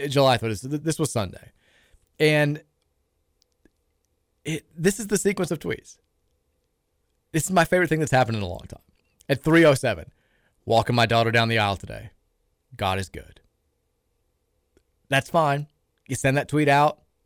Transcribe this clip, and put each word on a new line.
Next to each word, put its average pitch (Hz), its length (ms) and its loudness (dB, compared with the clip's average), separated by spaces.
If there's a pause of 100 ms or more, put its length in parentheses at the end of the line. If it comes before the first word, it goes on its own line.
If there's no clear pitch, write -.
July 135 280 2
third. 113 200 -4
This 151 420 -6
was 151 140 -2
Sunday. - 400 -8 (640)
And 151 420 2 (1800)
it, 156 300 -8
this 170 240 -2
is 214 80 -10
the 202 120 -2
sequence 190 340 -2
of - 80 -8
tweets. - 380 -10 (1300)
This 160 140 -2
is - 80 -6
my 170 120 4
favorite 180 240 0
thing 156 120 0
that's 147 100 -2
happened 113 280 2
in 101 40 -4
a 90 60 -6
long - 180 -12
time. - 160 -20 (460)
At 135 160 -2
three 160 200 6
oh 147 100 8
seven, 101 360 -4 (540)
"Walking 113 320 2
my 117 100 4
daughter 117 240 2
down 113 180 2
the 113 100 0
aisle 101 180 0
today. 110 340 -14 (640)
God 95 240 -2
is 95 120 -8
good." - 320 -20 (1700)
That's - 220 -2
fine. 147 380 0 (400)
You 131 80 -6
send 135 200 0
that 139 120 -2
tweet 147 200 0
out. 143 340 2 (240)